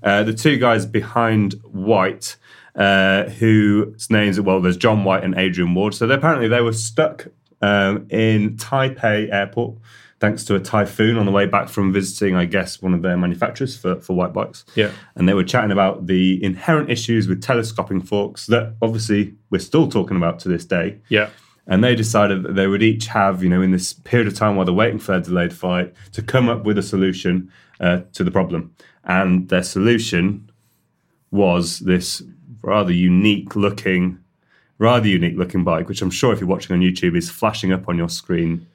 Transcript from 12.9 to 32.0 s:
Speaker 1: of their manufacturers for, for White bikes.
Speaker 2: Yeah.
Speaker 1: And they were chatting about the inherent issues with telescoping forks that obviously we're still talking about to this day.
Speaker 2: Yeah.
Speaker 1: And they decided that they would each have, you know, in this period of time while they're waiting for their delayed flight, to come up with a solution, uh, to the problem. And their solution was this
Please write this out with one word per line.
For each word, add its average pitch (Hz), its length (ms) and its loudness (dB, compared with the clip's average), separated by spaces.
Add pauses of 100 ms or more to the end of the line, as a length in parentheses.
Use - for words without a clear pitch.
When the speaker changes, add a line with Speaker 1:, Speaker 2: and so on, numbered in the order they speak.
Speaker 1:
of 85 80 -2
their 90 160 -2
manufacturers - 580 -4
for, 90 200 -4
for - 200 -8
White 87 160 -2
bikes. - 320 -8 (100)
Speaker 2:
Yeah. 104 160 0 (240)
Speaker 1:
And 90 140 2
they 98 60 4
were 95 100 2
chatting 107 260 0
about 95 360 0
the 92 360 2
inherent 117 460 0
issues 113 400 0
with - 140 -2
telescoping 113 580 -2
forks 101 460 -4
that 117 340 0
obviously 107 540 -2 (160)
we're 98 80 0
still 151 300 0
talking 95 280 -2
about 85 240 -2
to - 80 -8
this 85 160 -2
day. 90 340 -4 (120)
Speaker 2:
Yeah. 107 180 2 (380)
Speaker 1:
And 95 180 2
they 123 100 4
decided 104 500 0
that - 100 -6
they 98 120 2
would 101 160 0
each 110 260 0
have, 98 340 0
you 92 80 2
know, 90 100 4
in 92 120 2
this 90 200 -2
period 120 340 0
of 98 80 -4
time 104 220 0
while 92 80 2
they're 90 100 0
waiting 107 260 0
for - 120 -4
their 92 80 2
delayed 87 320 -2
flight, 90 400 -4 (200)
to 107 100 -8
come 127 260 2
up 113 160 -2
with 104 140 0
a 95 40 -2
solution, 92 680 -2 (300)
uh, 90 200 2 (140)
to 95 100 -2
the 90 60 0
problem. 85 420 -2 (320)
And 92 460 2
their 92 140 2
solution 104 880 0 (800)
was 90 500 0
this 90 420 -2 (400)